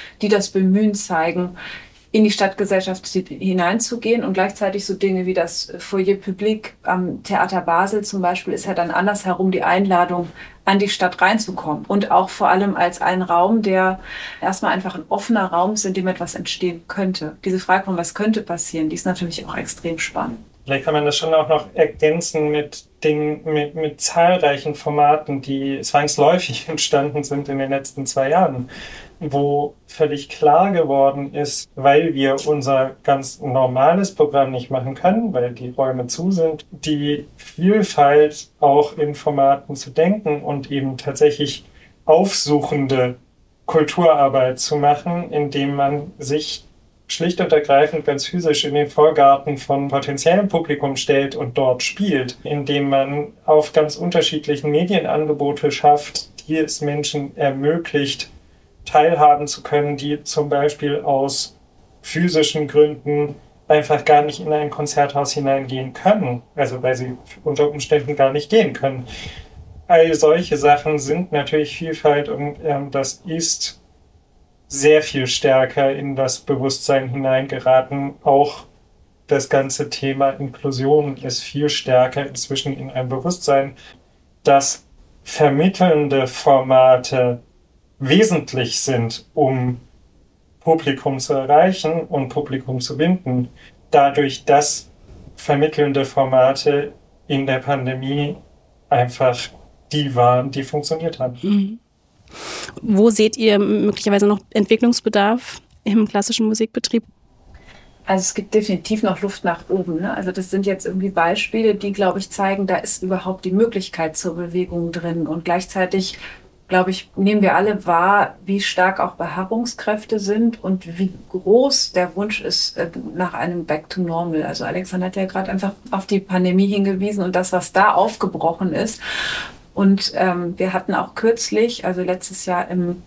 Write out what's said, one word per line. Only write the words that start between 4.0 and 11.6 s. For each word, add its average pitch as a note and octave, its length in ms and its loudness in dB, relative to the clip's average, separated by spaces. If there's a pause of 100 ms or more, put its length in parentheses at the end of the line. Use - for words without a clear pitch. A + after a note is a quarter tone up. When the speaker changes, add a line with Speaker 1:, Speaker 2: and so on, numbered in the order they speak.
Speaker 1:
Und F#3+ 120 -2
gleichzeitig G3 500 -2
so G3 100 -4
Dinge F#3 320 -2
wie F#3 80 -2
das - 440 -4
Foyer F#3+ 380 0
Public G#3 680 -4
am F3+ 400 -2
Theater F#3 400 -2
Basel G3 420 0
zum G3 180 -6
Beispiel F3 300 -2
ist - 140 -6
ja F#3+ 80 -4
dann E3+ 160 -2
andersherum F#3+ 600 0
die F3+ 140 -2
Einladung, F3 640 2 (360)
an G3 140 2
die G3+ 120 0
Stadt F3+ 300 -2
reinzukommen. F#3 680 0